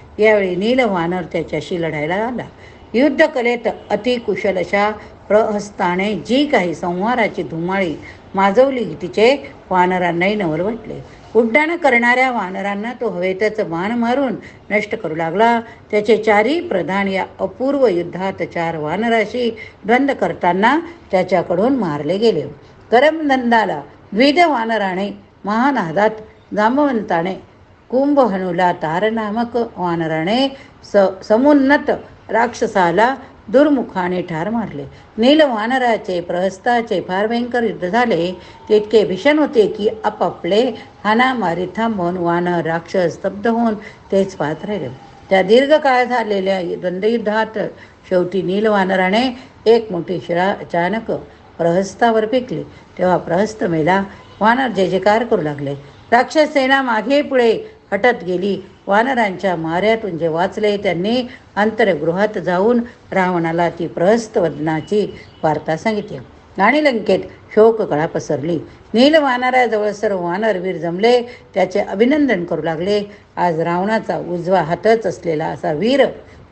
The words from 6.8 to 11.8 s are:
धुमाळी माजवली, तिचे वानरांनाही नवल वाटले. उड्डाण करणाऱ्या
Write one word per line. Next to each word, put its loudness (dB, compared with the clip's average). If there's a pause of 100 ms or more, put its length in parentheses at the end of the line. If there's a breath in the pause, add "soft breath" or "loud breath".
धुमाळी -4 (400 loud breath)
माजवली, 2
तिचे 2 (180)
वानरांनाही 0
नवल -2
वाटले. -8 (200 loud breath)
उड्डाण 2
करणाऱ्या 2